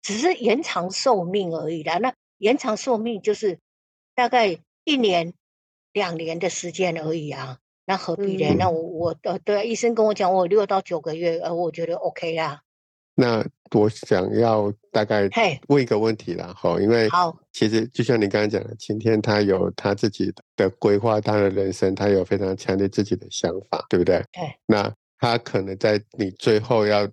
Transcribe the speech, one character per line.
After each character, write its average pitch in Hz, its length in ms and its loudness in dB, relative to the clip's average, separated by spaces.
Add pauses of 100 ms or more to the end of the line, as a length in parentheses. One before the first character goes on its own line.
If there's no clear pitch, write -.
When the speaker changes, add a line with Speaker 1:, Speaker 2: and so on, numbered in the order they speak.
Speaker 1:
只 202 120 -6
是 320 200 0
延 240 280 0
长 180 280 -6
寿 202 340 0
命 180 300 -2
而 156 160 -6
已 160 140 -8
啦。 165 140 -2
那 247 140 -2 (260)
延 240 200 2
长 220 180 -4
寿 233 220 -2
命 220 240 -6
就 214 100 0
是 196 280 -2 (560)
大 240 120 2
概 220 300 2 (240)
一 302 140 0
年、 175 360 2 (600)
两 175 240 -2
年 165 240 -6
的 180 100 0
时 170 220 -8
间 170 260 -2
而 160 160 -4
已 151 160 -6
啊， 131 280 -12 (280)
那 196 100 0
何 175 200 -6
必 196 200 -2
呢？ 156 140 2
Speaker 2:
嗯。 - 80 4
Speaker 1:
那 180 120 2
我， 165 120 -2
我， 165 400 -4
呃， 190 160 -4
对， 208 300 0
医 226 80 -2
生 233 180 0
跟 220 100 4
我 214 80 4
讲 190 220 2
我 185 100 4
有 - 40 0
六 202 180 4
到 196 140 2
九 170 200 -6
个 156 140 -6
月， 165 240 -2
呃， 170 160 -4
我 170 160 -2
觉 160 160 -6
得 165 80 -2
OK 170 400 -4
啦。 151 260 -4 (560)
Speaker 3:
那 117 300 2 (240)
我 107 180 4
想 98 400 0 (120)
要 107 320 2 (180)
大 107 140 0
概 101 240 2
Speaker 1:
嘿。 180 400 0
Speaker 3:
问 139 120 4
一 123 60 0
个 107 140 0
问 110 160 0
题 87 180 -8
啦， 87 220 -10
吼， 87 240 0
因 101 80 4
为 113 220 4
Speaker 1:
好。 175 220 2 (200)
Speaker 3:
其 110 160 0
实 110 180 2
就 - 160 -4
像 117 180 2
你 104 60 2
刚 104 160 2
才 104 60 0
讲 104 200 -2
的， 110 60 -12
晴 107 240 -6
天 110 240 2
他 107 180 2
有 95 360 2
他 101 180 0
自 101 160 0
己 98 220 -4 (240)
的 95 140 2
规 101 280 2
划， 107 220 2
他 107 160 0
的 101 120 4
人 98 240 0
生， 95 220 0
他 98 140 0
有 95 160 4
非 101 120 -2
常 95 200 -2
强 95 200 -2
烈 98 120 0
自 101 160 0
己 - 100 -2
的 - 160 -8
想 85 220 -4 (180)
法， - 180 -6
对 - 80 0
不 87 80 4
对？ 90 140 4 (140)
Speaker 1:
对。 160 200 -10 (140)
Speaker 3:
那 107 260 0 (260)
他 120 200 0
可 113 240 -4
能 95 160 -8
在 107 240 2 (160)
你 101 140 -2
最 110 260 2
后 113 260 2
要 104 280 2